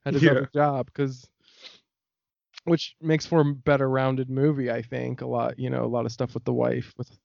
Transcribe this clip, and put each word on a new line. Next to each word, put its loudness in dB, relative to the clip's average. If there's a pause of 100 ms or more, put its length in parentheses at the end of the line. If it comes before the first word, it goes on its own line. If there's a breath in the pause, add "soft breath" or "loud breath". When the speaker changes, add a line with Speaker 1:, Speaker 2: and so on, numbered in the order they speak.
Speaker 1:
at -2
his 2
Speaker 2:
Yeah. 8
Speaker 1:
other 0
job, 0
'cause, -4 (1400 loud breath)
which 0
makes 0
for 4
a 2
better 2
rounded 0
movie, 0
I -2
think. -6
A -10
lot, -4
you -4
know, -2
a -4
lot -2
of -6
stuff -6
with -8
the -2
wife, -2
with, -12 (140)